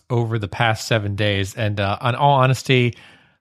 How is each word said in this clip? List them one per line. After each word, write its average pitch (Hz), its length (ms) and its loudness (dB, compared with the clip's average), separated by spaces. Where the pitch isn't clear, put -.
over 117 300 -2
the 104 100 -4
past 113 400 0
seven 101 280 0
days. 98 380 -2
And, 104 240 -2
uh, 98 240 -2
in 123 140 0
all 143 220 2
honesty, 127 580 2